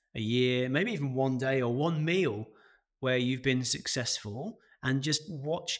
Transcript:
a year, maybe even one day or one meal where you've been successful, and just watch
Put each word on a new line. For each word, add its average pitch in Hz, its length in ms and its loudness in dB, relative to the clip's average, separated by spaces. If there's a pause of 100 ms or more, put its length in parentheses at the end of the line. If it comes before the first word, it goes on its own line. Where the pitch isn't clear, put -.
(140)
a 123 60 -6
year, 123 480 2
maybe 165 240 0
even 143 220 -2
one 131 240 2
day 131 240 2
or 120 120 2
one 151 300 2
meal 156 440 0 (520)
where 127 180 2
you've 127 260 0
been 127 200 2
successful, 123 960 -4 (240)
and 135 180 2
just 147 280 0
watch 156 500 -4